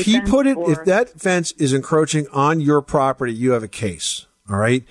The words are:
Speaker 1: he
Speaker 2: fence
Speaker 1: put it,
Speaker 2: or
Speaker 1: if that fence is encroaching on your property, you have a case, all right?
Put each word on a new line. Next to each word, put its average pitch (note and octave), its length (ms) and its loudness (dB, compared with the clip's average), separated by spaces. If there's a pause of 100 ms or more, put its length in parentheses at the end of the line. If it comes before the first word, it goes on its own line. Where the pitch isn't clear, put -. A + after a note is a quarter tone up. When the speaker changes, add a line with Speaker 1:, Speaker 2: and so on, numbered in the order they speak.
Speaker 1:
he G#3 140 2
Speaker 2:
fence G3+ 120 -2
Speaker 1:
put C4+ 160 4
it, C4+ 120 2
Speaker 2:
or E3+ 140 0
Speaker 1:
if D3+ 120 -4
that F#3 240 2 (100)
fence F3+ 340 -2
is C#3 200 -2
encroaching D3+ 640 0
on D3 260 2
your D3 220 2
property, C3+ 500 -2
you B2 200 0
have A#2 100 0
a A2 60 -10
case, - 580 -8 (240)
all G2 80 0
right? A#2+ 320 2